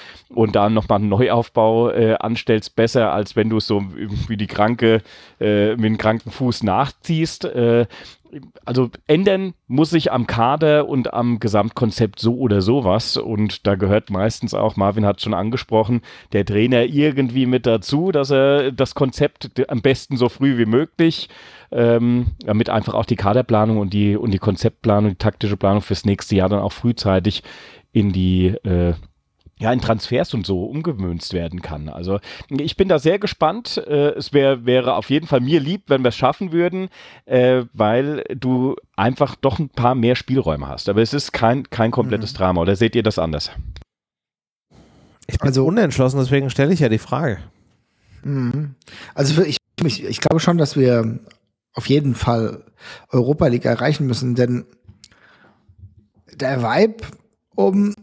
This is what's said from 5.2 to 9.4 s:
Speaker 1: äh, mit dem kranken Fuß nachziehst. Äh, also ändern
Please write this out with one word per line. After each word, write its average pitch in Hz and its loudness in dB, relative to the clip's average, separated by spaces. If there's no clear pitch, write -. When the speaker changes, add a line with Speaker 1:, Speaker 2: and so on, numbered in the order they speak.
Speaker 1:
äh, 104 2
mit 117 0
dem 110 2
kranken 110 -2
Fuß 123 -2
nachziehst. 135 -2
Äh, 117 2
also 123 0
ändern 190 2